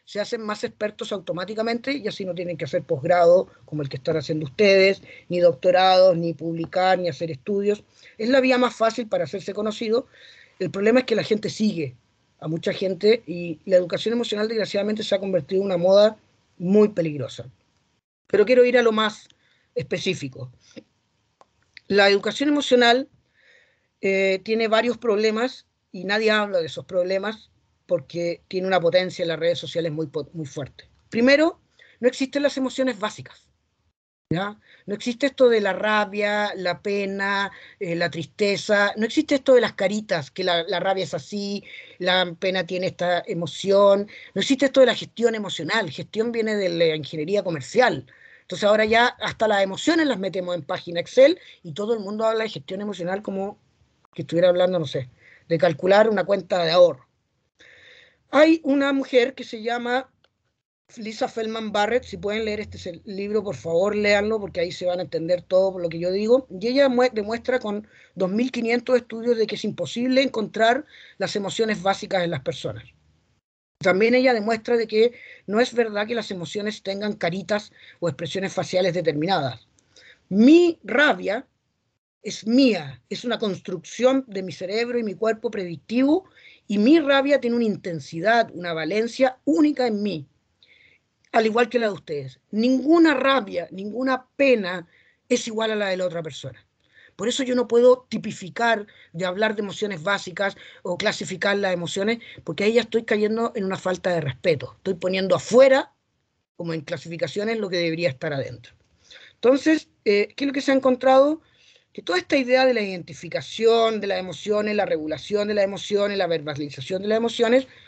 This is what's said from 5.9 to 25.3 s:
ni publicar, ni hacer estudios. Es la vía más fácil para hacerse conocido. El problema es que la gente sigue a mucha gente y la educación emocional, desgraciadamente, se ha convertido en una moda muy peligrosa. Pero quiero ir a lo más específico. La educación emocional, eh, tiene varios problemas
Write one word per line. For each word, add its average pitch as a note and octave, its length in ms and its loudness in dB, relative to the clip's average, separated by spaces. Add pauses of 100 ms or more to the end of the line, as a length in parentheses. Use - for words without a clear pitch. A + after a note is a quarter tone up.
ni E3+ 160 -2
publicar, E3 640 -2
ni F3 120 -4
hacer D#3+ 200 -8
estudios. G3+ 540 -2 (320)
Es A3 140 -4
la C4+ 100 6
vía B3+ 160 2
más B3 180 0
fácil A3+ 320 -2
para F3+ 180 -2
hacerse G3+ 280 -10
conocido. G#3+ 540 -4 (520)
El F3 120 -4
problema A3 300 4
es B3 40 -6
que A3+ 100 0
la F#3+ 80 0
gente G#3 280 -2
sigue E3 440 -4 (460)
a D#3 80 -10
mucha E3 240 -4
gente G3 540 0
y F3 400 -8
la F#3 100 4
educación F3+ 380 0
emocional, A3 340 -4
desgraciadamente, G#3+ 540 -4
se G#3 120 -2
ha F#3+ 60 0
convertido F#3+ 400 -2
en G3 60 -2
una F#3 100 -2
moda G3+ 400 6 (400)
muy G3+ 320 4
peligrosa. D3+ 640 -6 (760)
Pero G3+ 180 4
quiero B3 180 6
ir B3 140 4
a A#3+ 40 4
lo A3+ 100 4
más G#3+ 360 -2 (460)
específico. D#3+ 760 -6 (1400)
La G3 220 4
educación G#3 400 0
emocional, C4 600 4 (920)
eh, F#3+ 420 0
tiene A3 260 -2
varios A3+ 280 2
problemas A3 720 -2 (260)